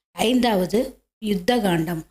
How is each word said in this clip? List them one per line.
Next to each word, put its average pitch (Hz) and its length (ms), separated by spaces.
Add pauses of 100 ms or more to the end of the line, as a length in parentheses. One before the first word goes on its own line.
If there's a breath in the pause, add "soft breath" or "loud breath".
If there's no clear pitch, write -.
(120)
ஐந்தாவது 220 880 (200)
யுத்த 208 400
காண்டம் 170 520